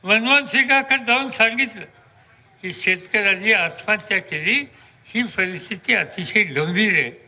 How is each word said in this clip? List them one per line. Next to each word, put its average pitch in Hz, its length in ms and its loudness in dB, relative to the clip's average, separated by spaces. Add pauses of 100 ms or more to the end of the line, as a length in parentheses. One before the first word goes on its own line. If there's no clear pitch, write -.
मनमोहन 233 420 2
सिंगाकडे 269 600 2
जाऊन 254 240 0
सांगितलं 226 560 0 (760)
की 185 100 -6
शेतकऱ्यांनी 190 800 0
आत्महत्या 196 680 -2
केली, 170 380 -2 (460)
ही 240 220 -2
परिस्थिती 185 680 -4
अतिशय 190 500 0
गंभीर 175 500 0
आहे 131 180 2 (160)